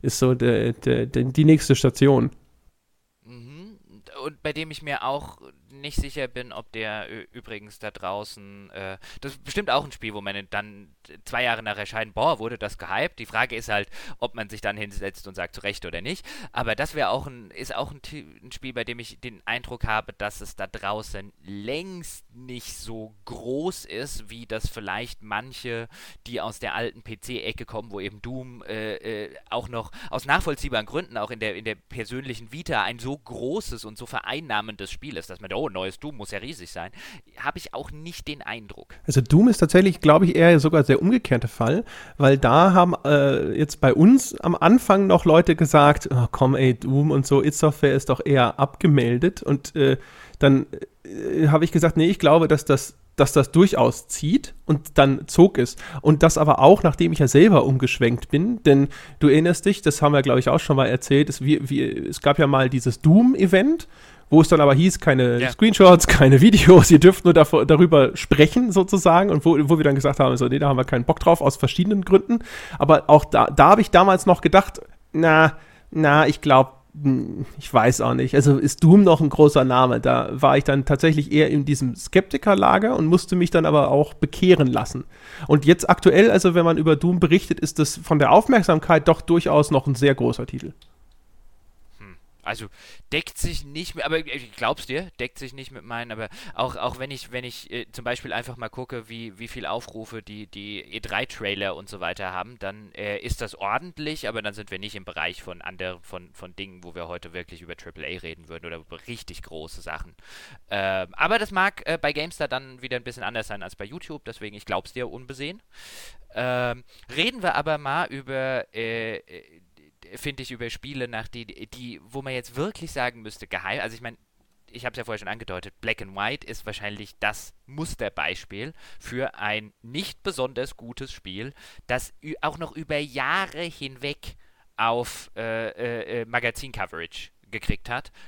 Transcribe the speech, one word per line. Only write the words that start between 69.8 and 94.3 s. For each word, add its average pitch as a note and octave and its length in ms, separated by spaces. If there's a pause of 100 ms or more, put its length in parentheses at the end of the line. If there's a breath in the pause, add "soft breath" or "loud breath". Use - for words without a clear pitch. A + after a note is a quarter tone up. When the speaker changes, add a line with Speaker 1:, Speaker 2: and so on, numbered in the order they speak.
Speaker 1:
dann C#3+ 100
gesagt C#3 260
haben, C3 160
so, B2+ 120
„Nee, C3 100
da C#3+ 100
haben C3+ 80
wir B2+ 80
keinen B2 220
Bock - 120
drauf, E3+ 220
aus C#3 160
verschiedenen F#3 480
Gründen.“ F#3+ 360 (380 loud breath)
Aber D3 300
auch - 160
da, A2+ 220
da C#3+ 240
habe A3 100
ich - 100
damals F#3 360
noch F3+ 160
gedacht, - 400 (300)
„Na, D#3+ 440 (340 soft breath)
na, D#3 360
ich - 160
glaub, C3+ 400 (200)
hm, B2+ 440 (100)
ich - 160
weiß A#2+ 300
auch A#2 100
nicht.“ B2+ 220
Also C#3 240
ist - 260
Doom F#3+ 180
noch E3 200
ein D3 80
großer C#3+ 340
Name? B2+ 340
Da B2 320
war C3+ 280
ich D3 60
dann C#3 200
tatsächlich D3+ 480
eher D3+ 160
in C#3+ 160
diesem C3 320
Skeptikerlager G3 1000
und D#3+ 100
musste F3 280
mich F3 160
dann E3 140
aber D3+ 260
auch C#3+ 220
bekehren E3+ 540
lassen. B2+ 380 (420 loud breath)
Und D3 180
jetzt E3 240
aktuell, F#3 420
also F#3 240
wenn E3+ 120
man E3 100
über D#3+ 200
Doom F3 220
berichtet, E3 420
ist - 180
das D3+ 180
von D#3+ 220
der C#3+ 120
Aufmerksamkeit F3 760
doch - 140
durchaus D3+ 480
noch C3+ 160
ein C#3 80
sehr C#3 200
großer A#2+ 300
Titel. - 300 (1200)
Speaker 2:
Hm. G2 200 (260)
Also A2 240 (460 soft breath)
deckt - 240
sich - 280
nicht D3+ 300
mehr, C#3+ 120
aber D#3 200
ich B2 300